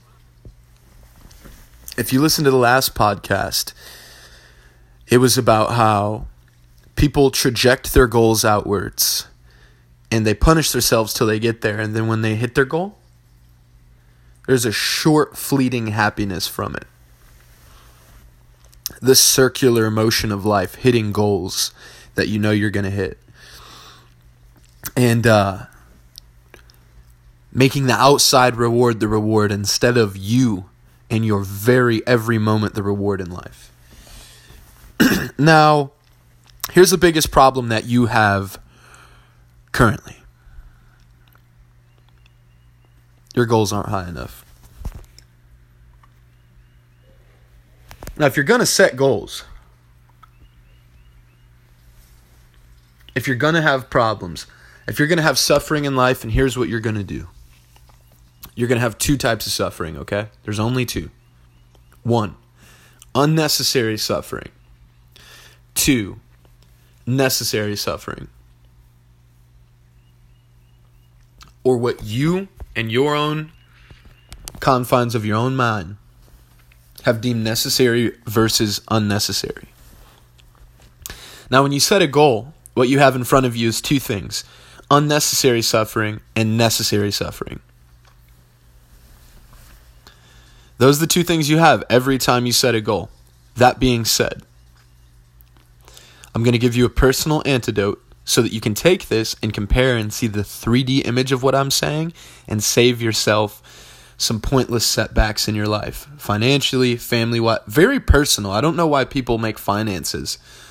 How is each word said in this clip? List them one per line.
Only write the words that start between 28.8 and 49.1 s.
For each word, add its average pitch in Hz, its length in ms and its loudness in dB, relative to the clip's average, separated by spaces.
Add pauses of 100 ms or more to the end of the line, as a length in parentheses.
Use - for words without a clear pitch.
the 107 80 0
reward 107 440 2
instead 104 440 0
of 104 200 0
you 104 500 -2 (440)
and 113 160 -2
your 104 140 0
very 110 680 2
every 117 320 2
moment 107 360 0
the 107 80 -6
reward 101 380 -4
in 87 100 -10
life. - 420 -18 (1300)
<clears throat> - 380 0
Now, 151 520 4 (840)
here's 180 180 8
the 185 80 2
biggest 156 320 0
problem 131 380 4
that 110 180 -2
you 120 200 2
have 101 520 0 (1120)
currently. - 440 0 (3250)
Your 123 120 2
goals 110 260 2
aren't 101 160 -6
high 95 200 -6
enough. 67 360 -14 (3750)
Now, 151 100 0
if 131 100 0
you're 147 80 0
gonna 240 220 2
set 160 300 0
goals, 131 480 -2 (3750)